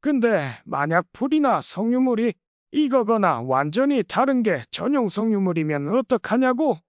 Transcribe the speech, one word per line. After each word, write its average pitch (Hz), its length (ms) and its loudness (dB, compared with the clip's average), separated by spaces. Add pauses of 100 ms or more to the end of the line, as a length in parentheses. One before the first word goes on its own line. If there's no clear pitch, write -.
근데 233 400 2 (240)
만약 156 480 -2
풀이나 262 480 0
성유물이 233 760 0 (380)
이거거나 226 680 2
완전히 156 600 0
다른 254 400 0
게 165 300 -2
전용 240 360 -2
성유물이면 175 880 0
어떡하냐고? 254 800 0 (120)